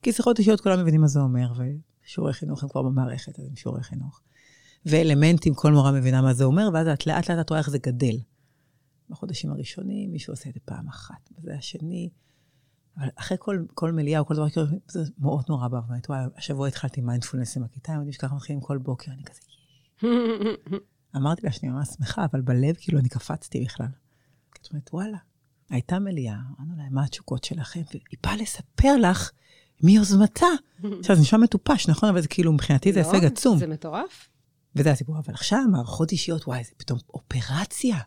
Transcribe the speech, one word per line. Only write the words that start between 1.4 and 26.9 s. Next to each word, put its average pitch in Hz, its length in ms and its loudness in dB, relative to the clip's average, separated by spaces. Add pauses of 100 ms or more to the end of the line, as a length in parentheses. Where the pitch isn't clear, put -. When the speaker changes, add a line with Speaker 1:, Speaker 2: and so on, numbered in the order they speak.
Speaker 1:
ושיעורי - 760 -8
חינוך 147 300 -8
הם 143 60 -8
כבר 135 140 -4
במערכת, 131 560 -4
אז 139 80 -14
הם 135 100 -14
שיעורי 127 260 -8
חינוך. - 380 -12 (680)
ואלמנטים, 156 680 4
כל 151 180 4
מורה 139 200 6
מבינה 131 300 2
מה 131 120 4
זה 131 100 2
אומר, 175 300 4
ואז 160 140 2
את 151 180 -2
לאט 165 240 0
לאט 170 100 0
את 156 100 -4
רואה 156 100 0
איך 147 100 -2
זה 139 80 -2
גדל. 123 380 0 (960)
בחודשים - 400 -10
הראשונים, 190 600 -8
מישהו - 200 -10
עושה 135 160 -12
את 123 60 -14
זה - 100 -14
פעם - 240 -12
אחת, - 500 -20
וזה 156 160 -12
השני. 170 560 -10 (840)
אבל 139 200 -6
אחרי - 240 -6
כל, 190 240 -4 (100)
כל 165 180 -4
מליאה 151 280 0
או 143 60 -2
כל 156 80 -2
דבר, 151 160 0
כאילו, 156 160 -2 (220)
זה 170 160 -6 (140)
מאוד 139 300 0
נורא 127 200 -2
בא, 123 160 -4
ואומרת, 120 240 -8
"וואי, 139 120 -4 (160)
השבוע 139 320 -6
התחלתי - 320 -6
מיינדפולנס 120 560 -4
עם 127 60 -4
הכיתה, 131 300 -10
הם 151 60 -4
יודעים 143 140 -8
שככה 131 220 -8
מתחילים 143 260 -8
כל 139 180 -6
בוקר", 131 340 -8
אני 135 120 -16
כזה, - 240 -20
"יש." - 560 -14
Speaker 2:
<laughs> 226 1120 -2
Speaker 1:
אמרתי 147 300 -2
לה, 139 60 -2
"שאני 127 200 -6
ממש 135 160 -4
שמחה", - 360 -6
אבל 139 160 -2
בלב, 127 380 2
כאילו, 160 200 -2
אני 123 100 2
קפצתי - 560 -6
בכלל. 123 220 -8 (680)
כי - 80 -20
את - 80 -20
אומרת, 147 220 -12
"וואלה, 196 260 -8 (520)
הייתה 151 280 -2
מליאה, 151 380 -4 (240)
אמרנו 165 160 -10
להם, 139 180 -8